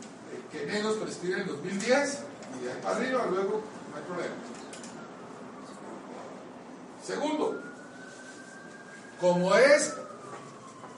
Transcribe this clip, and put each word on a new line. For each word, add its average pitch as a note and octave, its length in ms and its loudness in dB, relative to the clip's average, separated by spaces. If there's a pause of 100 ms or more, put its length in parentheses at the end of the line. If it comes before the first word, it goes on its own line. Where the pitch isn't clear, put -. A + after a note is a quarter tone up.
(300)
eh, B2 180 -8
que D3 160 -6
menos G#3+ 300 2
prescribe - 380 -2
en G3 80 0
el F#3+ 60 -2
dos - 140 -4
mil G3+ 160 -2
diez, C4 420 4 (380)
y - 60 -6
de - 80 -4
ahí - 100 -6
para F#3+ 140 0
arriba B3 340 2
luego G3 320 2 (300)
no C3+ 60 -10
hay D3+ 60 -8
problema. F3 320 -4 (2750)
Segundo, B3 560 2 (1600)
como F3+ 340 8
es C4+ 400 10 (1040)